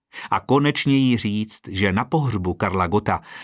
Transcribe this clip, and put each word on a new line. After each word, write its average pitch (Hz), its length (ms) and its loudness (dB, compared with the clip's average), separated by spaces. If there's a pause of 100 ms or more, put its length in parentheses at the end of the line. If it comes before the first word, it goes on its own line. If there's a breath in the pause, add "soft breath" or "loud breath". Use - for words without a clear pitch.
(300 loud breath)
A 98 100 0
konečně 143 560 2
jí 127 220 4
říct, 107 500 -4
že 95 240 0
na 113 120 0
pohřbu 110 500 0
Karla 92 320 0
Gotta 101 340 0 (240 loud breath)